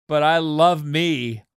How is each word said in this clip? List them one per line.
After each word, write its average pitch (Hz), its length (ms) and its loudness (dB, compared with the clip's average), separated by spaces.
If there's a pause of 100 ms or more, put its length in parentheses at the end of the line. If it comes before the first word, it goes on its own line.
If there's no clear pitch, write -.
but 151 160 0
I 160 140 2
love 160 480 2
me 143 580 -4 (140)